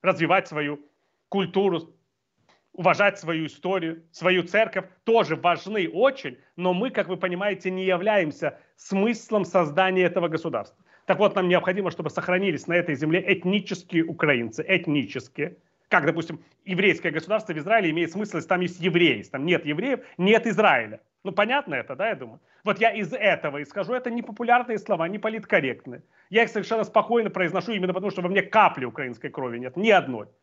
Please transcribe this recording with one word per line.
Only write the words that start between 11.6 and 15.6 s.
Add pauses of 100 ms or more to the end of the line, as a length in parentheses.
чтобы
сохранились
на
этой
земле
этнические
украинцы,
этнические, (340)